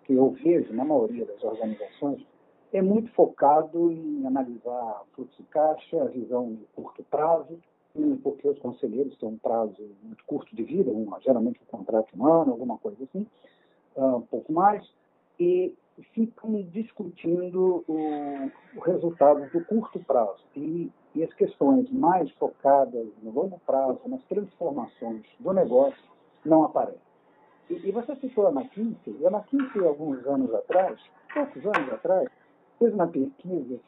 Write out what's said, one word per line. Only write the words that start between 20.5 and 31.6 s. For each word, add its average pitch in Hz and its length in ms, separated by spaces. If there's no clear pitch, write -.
E, 156 340
e 156 80
as 160 120
questões 135 580
mais 156 400
focadas 131 760
no 110 80
longo 170 340
prazo, 131 420
nas 131 180
transformações 135 1000
do 156 140
negócio, 135 500
não 156 200
aparecem. - 360
E, 170 40
e 180 180
você 240 240
citou 214 320
a - 20
McKinsey, - 680
e 151 40
a 185 60
McKinsey, 208 560
alguns 143 400
anos 135 260
atrás, 175 480
poucos 269 320